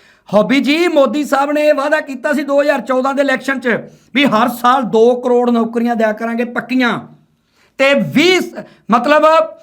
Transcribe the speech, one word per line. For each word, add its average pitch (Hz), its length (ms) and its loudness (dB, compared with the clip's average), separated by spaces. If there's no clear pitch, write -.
ਹੌਬੀ 226 260 2
ਜੀ, 302 280 0
ਮੋਦੀ 285 360 2
ਸਾਹਿਬ 277 280 -2
ਨੇ 302 160 0
ਇਹ 302 60 4
ਵਾਅਦਾ 294 260 0
ਕੀਤਾ 302 340 -6
ਸੀ 294 100 -2
ਦੋ 285 180 0
ਹਜ਼ਾਰ 285 200 0
ਚੌਦਾਂ 262 320 -2
ਦੇ 277 80 -2
ਇਲੈਕਸ਼ਨ 269 380 -2
'ਚ 226 180 -2
ਵੀ 277 100 2
ਹਰ 233 240 2
ਸਾਲ 254 340 0
ਦੋ 226 380 2
ਕਰੋੜ 247 280 0
ਨੌਕਰੀਆਂ 233 460 -2
ਦਿਆ 220 160 0
ਕਰਾਂਗੇ 226 320 -6
ਪੱਕੀਆਂ। 240 560 -2
ਤੇ 269 160 2
ਵੀਹ, 277 480 2
ਮਤਲਬ 294 340 2